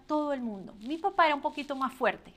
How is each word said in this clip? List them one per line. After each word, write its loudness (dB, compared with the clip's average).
todo 0
el -4
mundo. -8
Mi -6
papá 4
era 4
un -4
poquito -4
más -2
fuerte 0